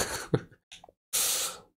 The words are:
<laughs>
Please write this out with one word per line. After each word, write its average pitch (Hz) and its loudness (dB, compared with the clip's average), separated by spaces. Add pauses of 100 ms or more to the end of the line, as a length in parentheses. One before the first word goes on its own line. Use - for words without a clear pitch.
(320)
<laughs> - 6 (1400)